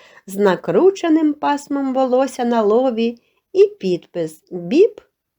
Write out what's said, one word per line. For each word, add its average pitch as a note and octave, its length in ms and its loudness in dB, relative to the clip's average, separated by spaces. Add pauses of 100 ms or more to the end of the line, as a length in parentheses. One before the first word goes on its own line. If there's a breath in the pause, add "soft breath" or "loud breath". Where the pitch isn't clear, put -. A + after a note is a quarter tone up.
(260 loud breath)
з F#3+ 100 -14
накрученим D4+ 1000 2
пасмом C#4 600 -4
волосся B3+ 500 0
на A#3+ 180 0
лобі A#3 560 0 (340 soft breath)
і G4 140 6
підпис F3 840 -6
«Біб A3+ 500 0 (380)